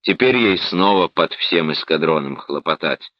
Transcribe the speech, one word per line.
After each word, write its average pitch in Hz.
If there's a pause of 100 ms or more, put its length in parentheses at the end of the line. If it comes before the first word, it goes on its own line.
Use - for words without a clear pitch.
Теперь 123
ей 104
снова 92
под -
всем 80
эскадроном 76
хлопотать. 73